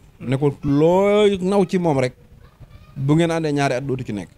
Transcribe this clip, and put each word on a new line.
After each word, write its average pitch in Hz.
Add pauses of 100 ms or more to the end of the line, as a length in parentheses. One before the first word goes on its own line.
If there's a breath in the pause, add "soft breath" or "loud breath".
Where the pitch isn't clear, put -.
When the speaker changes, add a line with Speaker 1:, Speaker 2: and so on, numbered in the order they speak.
(200)
Speaker 1:
Hmm. 117
Speaker 2:
Ne 131
ko 143 (100)
looy 190
naw 190
ci 185
moom 160
rek, 127 (840)
bu 139
ngeen 165
àndee 160
ñaari 139
at 123
dootu 127
ci 117
nekk. 95